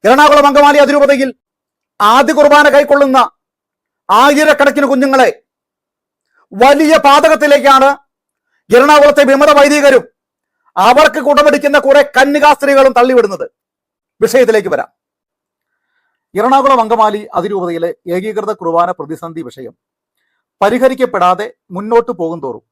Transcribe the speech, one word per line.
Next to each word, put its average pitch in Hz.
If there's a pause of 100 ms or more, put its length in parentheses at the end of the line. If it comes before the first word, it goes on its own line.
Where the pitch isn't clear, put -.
എറണാകുളം 285
അങ്കമാലി 285
അതിരൂപതയിൽ 277 (720)
ആദ്യ 247
കുർബാന 294
കൈക്കൊള്ളുന്ന 285 (1040)
ആയിരക്കണക്കിന് 285
കുഞ്ഞുങ്ങളെ 269 (1300)
വലിയ 294 (120)
പാതകത്തിലേക്കാണ് 285 (880)
എറണാകുളത്തെ 294
വിമത 285
വൈദികരും 285 (840)
അവർക്ക് 294
കുടപിടിക്കുന്ന 294
കുറെ 277 (140)
കന്യകാ 285
സ്ത്രീകളും 269
തള്ളിവിടുന്നത്. 240 (760)
വിഷയത്തിലേക്ക് 220
വരാം. - (1500)
എറണാകുളം 262
അങ്കമാലി 214 (160)
അതിരൂപതയിലെ 175 (260)
ഏകീകൃത 208
കുർബാന 170
പ്രതിസന്ധി 160
വിഷയം 127 (880)
പരിഹരിക്കപ്പെടാതെ 220 (300)
മുന്നോട്ട് 233
പോകും 165
തോറും 117